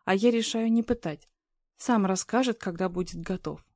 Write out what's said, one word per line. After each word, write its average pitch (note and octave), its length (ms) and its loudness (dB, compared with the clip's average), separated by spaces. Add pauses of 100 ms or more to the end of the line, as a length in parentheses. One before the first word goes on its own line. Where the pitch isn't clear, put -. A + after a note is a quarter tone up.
а F#3+ 100 4
я A3+ 160 4
решаю A3+ 400 0
не A3+ 100 4
пытать. A3+ 480 -6 (480)
Сам G#3+ 300 2
расскажет, A3 500 0
когда F3+ 320 -4
будет F3 320 -6
готов. E3 420 -8 (120)